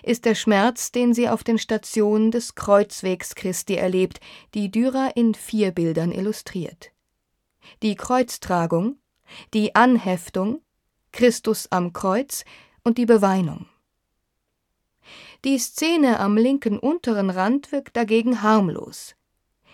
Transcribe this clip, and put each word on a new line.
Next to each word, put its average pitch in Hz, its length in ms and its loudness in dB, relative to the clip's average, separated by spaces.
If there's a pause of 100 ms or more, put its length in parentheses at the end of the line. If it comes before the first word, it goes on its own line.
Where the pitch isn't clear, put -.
ist - 220 -2
der 226 100 4
Schmerz, 220 560 2
den 240 220 2
sie 233 160 2
auf 220 140 -2
den 226 140 0
Stationen 214 760 0
des 233 240 -6
Kreuzwegs 202 800 0
Christi 185 400 -6
erlebt, 185 440 0 (340)
die 202 160 -4
Dürer 254 460 -2
in 226 200 2
vier 208 360 -2
Bildern 165 400 -2
illustriert. - 800 -8 (920)
Die 208 120 0
Kreuztragung, 190 1000 -2 (560)
die 214 220 0
Anheftung, 214 840 2 (500)
Christus 226 600 0
am 175 220 -2
Kreuz 202 520 -4 (380)
und 233 140 0
die 247 80 0
Beweinung. 190 600 2 (1800)
Die 269 140 2
Szene 294 600 0
am 208 180 2
linken 233 420 0
unteren 226 500 -2
Rand 202 420 -2
wirkt 277 240 -6
dagegen 226 460 0
harmlos. 214 720 0 (580)